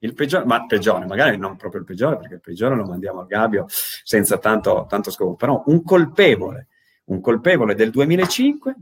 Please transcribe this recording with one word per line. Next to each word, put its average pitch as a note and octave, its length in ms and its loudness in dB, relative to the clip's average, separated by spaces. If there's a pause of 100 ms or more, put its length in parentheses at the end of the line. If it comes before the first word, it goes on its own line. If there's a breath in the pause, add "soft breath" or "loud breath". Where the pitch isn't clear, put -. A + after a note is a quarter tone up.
il A2+ 140 -6
peggiore, D3 300 -2
ma A#2 220 0
peggiore, G2 400 0
magari G#2+ 320 0
non F#2+ 180 -8
proprio F#2+ 240 -12
il E2+ 60 -16
peggiore, A#2 320 -2
perché - 160 -18
il F2 60 -16
peggiore A2 360 -2
lo G#2+ 80 -2
mandiamo F#2 360 -8
al F2+ 60 -14
gabbio G2+ 420 0
senza - 680 -2
tanto, G#2 500 0
tanto G2+ 220 -4
scopo, F2+ 260 -4
però B2 300 0
un E3 160 4
colpevole, D3+ 840 2 (380)
un F#2+ 140 -4
colpevole A2+ 540 2
del A2 160 2
duemilacinque, F#3 920 0